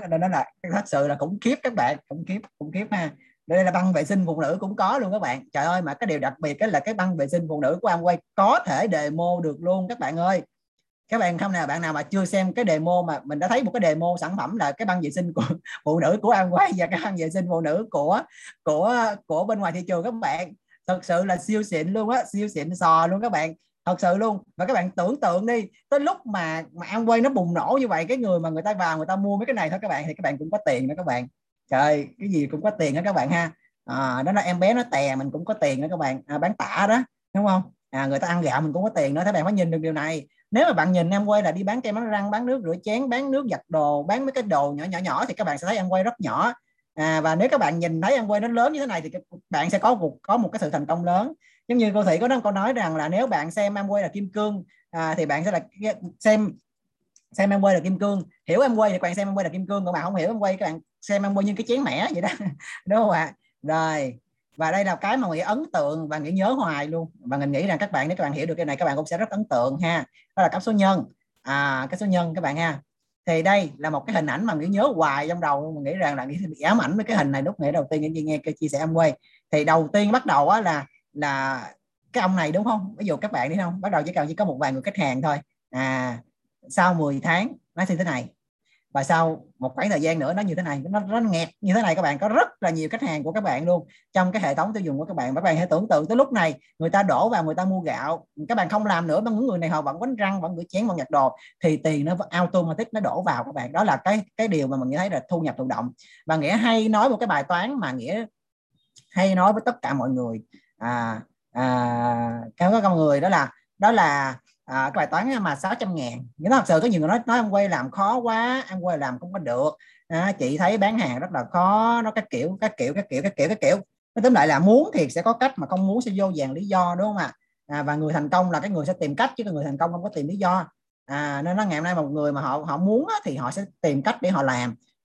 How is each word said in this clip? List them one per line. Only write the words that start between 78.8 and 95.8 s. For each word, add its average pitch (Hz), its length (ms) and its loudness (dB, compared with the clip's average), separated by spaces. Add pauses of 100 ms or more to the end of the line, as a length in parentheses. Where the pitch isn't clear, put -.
Amway. 160 280 4 (380)
Thì 151 120 2
đầu 160 300 4
tiên 208 180 4
bắt - 140 2
đầu 143 240 4
á 220 120 4
là 151 240 0 (300)
là 135 560 -4 (420)
cái 240 80 2
ông 185 140 2
này, 160 160 0
đúng 190 120 0
không? 214 340 -2
Ví 220 80 -8
dụ 160 120 0
các 208 140 -6
bạn 135 180 -2
đi 170 60 -2
không? 185 260 -2
Bắt 196 100 -4
đầu 156 120 0
chỉ 170 100 -6
cần 151 140 0
chỉ 156 60 -6
có 208 120 0
một 139 140 -4
vài 135 140 0
người 131 80 -4
khách 196 160 -6
hàng 160 240 -2
thôi. 147 160 0 (320)
À, 127 480 -2 (520)
sau 180 240 4
mười 147 300 0
tháng 175 300 0 (220)
nó 185 100 0
sẽ 185 100 0
thế 180 80 -2
này. 127 260 -4 (640)
Và 139 100 0
sau 165 420 2 (140)
một - 160 -4
khoảng 233 140 0
thời 160 120 2
gian 160 180 0
nữa 147 140 0
nó 202 80 0
như 180 140 -2
thế 180 80 -4
này, 143 260 -4
nó, 202 100 0
nó 202 200 -2
nghẹt 170 300 0 (120)
như 190 120 2
thế 226 80 6
này 170 140 2
các 185 60 0
bạn. 143 180 0
Có 208 100 0
rất 254 180 4 (120)
là 180 100 2
nhiều 160 220 -2
khách 165 100 -6
hàng 156 220 -4
của 160 80 -4
các 214 100 -2
bạn 156 240 -2
luôn 175 220 2 (260)
trong 185 180 4
cái 208 100 -2
hệ 147 140 0
thống 208 180 0
tiêu 208 100 -4
dùng 143 140 -2
của 156 80 -4
các 190 100 -10
bạn. 131 200 -2
Các 165 60 0
bạn 165 160 4
hãy 180 100 0
tưởng 180 220 2